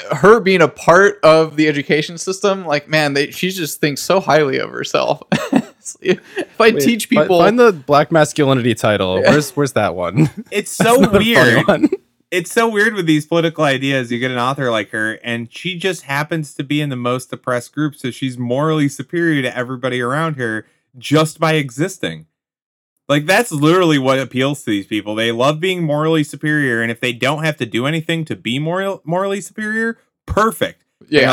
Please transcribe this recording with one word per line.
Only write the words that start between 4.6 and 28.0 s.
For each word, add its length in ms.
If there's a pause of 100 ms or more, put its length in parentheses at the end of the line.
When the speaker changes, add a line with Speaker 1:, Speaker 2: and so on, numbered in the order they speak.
Speaker 1:
herself. 560
<laughs> 60 (680)
If 200 (400)
I 100
Speaker 2:
Wait, 100
Speaker 1:
teach 260
Speaker 2:
fi-, 160
Speaker 1:
people 180
Speaker 2:
find 180
the 140
Black 400
masculinity 640
title. 460
Speaker 1:
Yeah. 100
Speaker 2:
Where's, 260
where's 160
that 240
one? 340 (100)
<laughs> 120
Speaker 3:
It's 260
Speaker 2:
That's 160
Speaker 3:
so 60
Speaker 2:
not 80
a 100
funny 160
Speaker 3:
weird. 320
Speaker 2:
one. 240 (400)
Speaker 3:
It's 220
so 160
weird 260
with 120
these 200
political 380
ideas. 480
You 80
get 100
an 80
author 320
like 200
her, 240 (100)
and 280
she 240
just 260
happens 520
to 80
be 180
in 80
the 80
most 360
oppressed 420
group, 220
so 160
she's 260
morally 500
superior 540
to 120
everybody 460
around 360
her 300 (300)
just 440
by 140
existing. 720 (840)
Like, 180
that's 240
literally 480
what 220
appeals 420
to 80
these 160
people. 300
They 160
love 260
being 240
morally 400
superior, 580
and 120
if 80
they 120
don't 320
have 120
to 100
do 200
anything 400